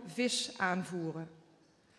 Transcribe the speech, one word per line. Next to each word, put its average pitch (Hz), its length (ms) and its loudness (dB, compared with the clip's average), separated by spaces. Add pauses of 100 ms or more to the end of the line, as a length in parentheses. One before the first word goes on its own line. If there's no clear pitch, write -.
vis - 520 0
aanvoeren. 170 720 0 (680)